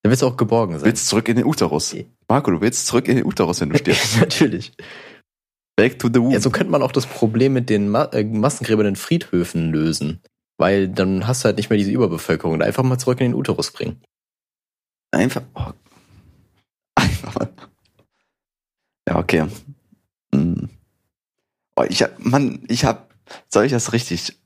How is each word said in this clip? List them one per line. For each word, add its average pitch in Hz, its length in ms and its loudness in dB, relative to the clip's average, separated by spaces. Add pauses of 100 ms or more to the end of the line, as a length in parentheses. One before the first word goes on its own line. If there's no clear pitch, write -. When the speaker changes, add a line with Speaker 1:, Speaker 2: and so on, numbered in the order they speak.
Speaker 1:
dann 107 80 2
willst 131 120 2
du 135 40 2
auch 127 100 -2
geborgen 107 420 0
sein. 71 80 -2
Speaker 2:
Willst - 220 0
zurück 110 200 0
in 113 80 2
den 123 80 2
Uterus. 82 480 0
Speaker 1:
Ja. - 120 -12 (240)
Speaker 2:
Marco, 127 220 2
du 82 100 0
willst 110 260 0
zurück - 220 0
in 127 80 4
den - 100 0
Uterus, 92 340 -4
wenn 76 100 -2
du - 80 0
stirbst. - 380 0
Speaker 1:
<laughs> 113 40 4
Natürlich. - 520 0 (1040)
Speaker 2:
Back 110 220 4
to 123 100 0
the 120 120 4
womb. 120 120 4
Speaker 1:
Ja, - 80 4
so 123 100 2
könnte - 200 -2
man 143 120 2
auch 131 100 -2
das 131 140 -2
Problem 117 460 2
mit 123 160 0
den 101 200 2
Ma-, 117 240 2
äh, 113 120 0
Massengräbern 107 600 0
in 98 100 0
Friedhöfen 87 760 -2
lösen. 78 480 -2 (380)
Weil 95 300 2
dann 95 380 0
hast 123 160 -2
du - 40 0
halt 104 100 2
nicht 104 120 -4
mehr 107 100 2
diese 101 120 0
Überbevölkerung. 82 720 0
Einfach 117 220 0
mal 127 140 2
zurück 123 220 -2
in 123 120 2
den - 20 -2
Uterus - 380 -2
bringen. - 280 -10 (1120)
Speaker 2:
Einfach, 123 300 0 (120)
oh. - 180 -8 (1200)
Einfach - 400 0
mal. - 180 -4 (1600)
Ja, 82 100 0
okay. 80 280 0 (880)
Hm. 85 340 0 (1080)
Oh, 62 120 2
ich - 140 -2
hab, - 160 -2
Mann, 131 500 0
ich 120 160 0
hab, - 300 -2 (340)
soll 104 180 4
ich 143 60 0
das 117 200 -2
richtig - 540 -4